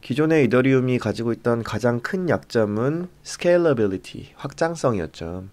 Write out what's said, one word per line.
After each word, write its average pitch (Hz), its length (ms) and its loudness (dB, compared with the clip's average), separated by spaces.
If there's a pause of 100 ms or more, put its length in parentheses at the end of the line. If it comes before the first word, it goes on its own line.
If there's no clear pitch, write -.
기존의 151 440 2
이더리움이 127 540 4
가지고 113 320 -2
있던 117 320 -2
가장 120 380 -2
큰 185 260 -4
약점은 120 800 0 (160)
스케일러빌리티, 147 1120 0
확장성이었죠. 101 1160 -4